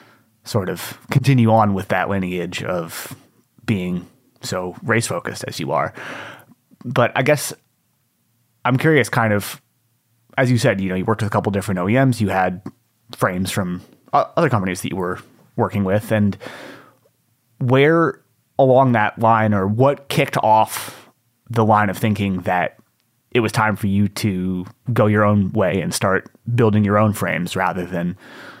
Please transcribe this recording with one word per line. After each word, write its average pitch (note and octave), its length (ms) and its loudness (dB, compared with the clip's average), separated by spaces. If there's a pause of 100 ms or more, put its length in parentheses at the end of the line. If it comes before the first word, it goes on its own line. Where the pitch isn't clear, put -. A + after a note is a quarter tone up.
(440)
sort F#2+ 240 -4
of - 300 -10 (120)
continue A#2+ 400 4
on A2 220 4
with F#2 160 -4
that F#2 220 -2
lineage F2+ 520 -4
of - 540 -8 (480)
being F2+ 420 -4 (360)
so F2+ 400 -8
race A2+ 240 0
focused - 420 -8
as - 100 -10
you C#2+ 140 -6
are. D2 220 -2 (880)
But B2 320 2
I C#3 60 0
guess C#3+ 300 0 (1120)
I'm B2 120 2
curious, D3+ 320 4
kind A2+ 240 0
of, - 280 -4 (760)
as B2+ 140 4
you A#2 60 4
said, G#2 220 2
you F#2+ 80 -2
know, F#2 60 -2
you F#2 100 -2
worked G#2+ 160 0
with G#2+ 80 -2
a - 40 -6
couple G#2 180 0
different G2 300 -2
O F#2 80 -2
E A2 60 2
Ms, B2+ 260 2
you G2+ 80 0
had F#2 340 -2 (540)
frames F#2 340 -2
from F#2 300 -4 (320)
o-, - 240 0
other D#3+ 120 2
companies F#2+ 340 -2
that - 80 -6
you F2+ 60 -6
were F#2 220 -6 (380)
working G2+ 260 0
with, G2+ 300 0
and G#2 240 2 (1200)
where C#3+ 600 2 (360)
along C3 360 6
that G#2+ 260 0
line, A2 340 4
or G2 140 2
what C3 420 2
kicked - 360 -2
off - 640 0 (400)
the A#2 140 2
line G#2 260 4
of F#2 80 -6
thinking G2+ 440 -2
that F2+ 340 -2 (560)
it B2 80 2
was A2 100 0
time G#2+ 240 0
for G#2 140 -2
you G2+ 200 2
to F#2 560 -4 (280)
go A2+ 140 2
your G#2+ 180 2
own G2+ 280 2
way F#2+ 280 0
and F2 120 -4
start - 380 -2 (240)
building G#2+ 300 4
your G2+ 140 2
own G#2+ 140 2
frames F2 440 -6
rather F2+ 280 -2
than F2 320 -6 (440)